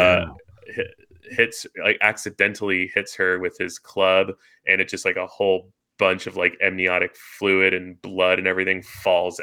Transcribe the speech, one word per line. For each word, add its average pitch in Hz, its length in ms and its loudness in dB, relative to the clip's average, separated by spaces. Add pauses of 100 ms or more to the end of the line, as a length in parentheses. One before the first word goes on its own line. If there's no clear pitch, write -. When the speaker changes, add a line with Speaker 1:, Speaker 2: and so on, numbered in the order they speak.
(680)
Speaker 1:
yeah. - 80 -16
Speaker 2:
hi-, 117 80 -4 (480)
hits, - 340 -2 (160)
like, 104 200 2
accidentally 101 920 -2
hits 101 220 -2
her 92 240 0
with 90 180 -6
his 90 220 -8
club, 95 540 2 (340)
and 95 140 2
it's 92 100 -4
just, 92 140 -6
like, 92 100 -2
a 90 120 -6
whole 95 440 0 (260)
bunch 92 300 2
of, 92 80 -12
like, 90 260 0
amniotic 92 540 0
fluid 95 580 0
and 92 280 -8
blood 92 360 2
and 92 80 -2
everything 92 360 0
falls 90 600 -2